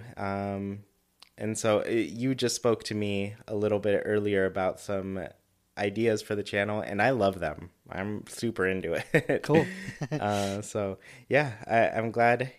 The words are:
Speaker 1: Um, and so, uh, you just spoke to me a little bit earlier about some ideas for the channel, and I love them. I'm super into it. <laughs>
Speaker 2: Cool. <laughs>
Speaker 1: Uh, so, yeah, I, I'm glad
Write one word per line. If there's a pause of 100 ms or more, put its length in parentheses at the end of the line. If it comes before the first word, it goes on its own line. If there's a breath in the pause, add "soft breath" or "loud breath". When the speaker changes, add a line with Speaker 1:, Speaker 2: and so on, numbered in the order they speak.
(160)
Speaker 1:
Um, (580)
and
so,
uh,
you
just
spoke
to
me (140)
a
little
bit
earlier
about
some (580)
ideas
for
the
channel,
and
I
love
them. (180)
I'm
super
into
it.
<laughs>
Speaker 2:
Cool. (240)
<laughs>
Speaker 1:
Uh,
so, (280 soft breath)
yeah, (120)
I,
I'm
glad